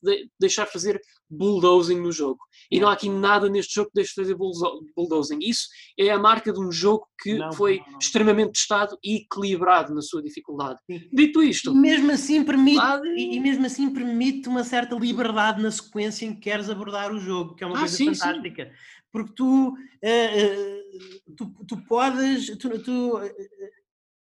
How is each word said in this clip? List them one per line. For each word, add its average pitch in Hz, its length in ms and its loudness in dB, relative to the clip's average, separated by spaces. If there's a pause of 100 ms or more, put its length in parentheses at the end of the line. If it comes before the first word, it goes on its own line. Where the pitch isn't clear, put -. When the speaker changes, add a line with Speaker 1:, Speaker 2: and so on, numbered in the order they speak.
Speaker 1:
de 196 260 0 (120)
deixar 190 260 0
fazer 196 340 -4 (300)
bulldozing 180 720 4
no 175 100 -2
jogo. 143 300 -4 (280)
E - 120 2
Speaker 2:
Não. 202 60 4
Speaker 1:
não - 20 6
há 208 60 4
aqui 202 140 -6
nada 202 400 2
neste 196 280 -2
jogo 208 140 -2
que - 40 -10
deixe 196 180 0
fazer 190 220 -4
bullzo-, 175 460 -4 (160)
bulldozing. 156 440 -2
Isso 226 280 -4 (280)
é 202 140 4
a 202 80 2
marca 220 340 4
de 185 60 -4
um 185 140 -4
jogo 202 340 2 (160)
que 214 160 -4
Speaker 2:
Não, 160 140 -6
Speaker 1:
foi 196 260 2
Speaker 2:
não, - 140 -18
não. 139 80 -20
Speaker 1:
extremamente 214 540 2
testado 202 500 -2
e 208 140 -2
equilibrado 180 760 0
na 151 80 -6
sua 156 180 -8
dificuldade. 143 600 -10 (100)
Speaker 2:
Sim. 170 220 -12
Speaker 1:
Dito 302 280 4
isto 269 300 2
Speaker 2:
E 269 60 6
mesmo 294 340 6
assim 294 320 2
permite, 269 380 6
Speaker 1:
Ah, 277 200 2 (160)
Speaker 2:
e, 240 200 -4
e 254 40 -2
mesmo 269 260 2
assim 269 280 -2
permite 247 540 -2
uma 247 160 -2
certa 240 320 -2
liberdade 220 680 0
na 214 80 0
sequência 214 560 -8
em 214 80 -8
que 208 60 -20
queres 208 280 -4
abordar 202 440 -6
o 208 80 -6
jogo, 180 340 -6
que - 80 -12
é 185 60 -8
uma 180 80 -4
Speaker 1:
Ah, 277 60 0
Speaker 2:
coisa - 140 -4
Speaker 1:
sim, 302 160 2
sim. - 80 -4
Speaker 2:
fantástica. 175 520 -6 (380)
Porque 220 240 -10
tu, 262 400 2 (280)
eh, 220 400 2
eh, 202 400 -2 (520)
tu, 214 160 -12 (160)
tu 226 100 -10 (100)
podes, 262 720 0
tu, 226 240 -8
tu, 247 360 -4
eh, 202 140 -10 (880)